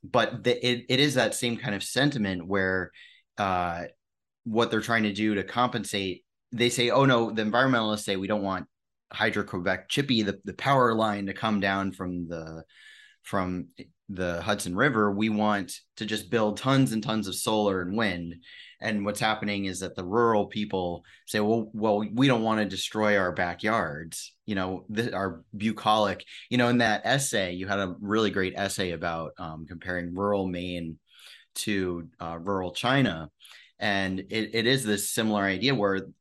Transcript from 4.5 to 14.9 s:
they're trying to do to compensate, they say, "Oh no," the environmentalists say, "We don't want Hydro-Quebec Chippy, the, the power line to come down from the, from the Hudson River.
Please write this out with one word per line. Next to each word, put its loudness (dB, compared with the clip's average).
they're 2
trying 2
to 2
do 2
to 0
compensate, -2
they 2
say, 2
"Oh 6
no," 4
the -2
environmentalists 2
say, -2
"We -4
don't 0
want -4
Hydro-Quebec -2
Chippy, 2
the, -2
the -8
power 4
line 0
to -6
come 0
down 2
from -6
the, -10
from -4
the -4
Hudson -2
River. 2